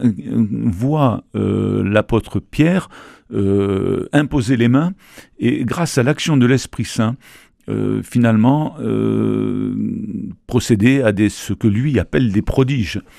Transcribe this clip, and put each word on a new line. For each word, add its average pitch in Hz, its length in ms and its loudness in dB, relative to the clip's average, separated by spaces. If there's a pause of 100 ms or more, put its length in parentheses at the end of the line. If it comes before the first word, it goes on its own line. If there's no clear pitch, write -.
euh, 120 100 2 (520)
voit, 120 580 0 (140)
euh, 101 520 0
l'apôtre 107 520 0
Pierre, 170 480 0 (440)
euh, 98 800 0
imposer 139 440 0
les 117 100 4
mains 147 260 2 (460)
et - 260 0
grâce - 340 -2
à 123 40 4
l'action 151 340 0
de 123 100 4
l'Esprit - 380 0
Saint, 113 300 -2 (540)
euh, 107 340 -2
finalement, 120 800 2
euh, 53 920 -2 (760)
procéder 127 540 2
à 110 100 2
des, 104 160 2
ce - 240 -8
que 104 160 0
lui 127 320 0
appelle 117 320 0
des 101 100 2
prodiges. 131 600 0 (160)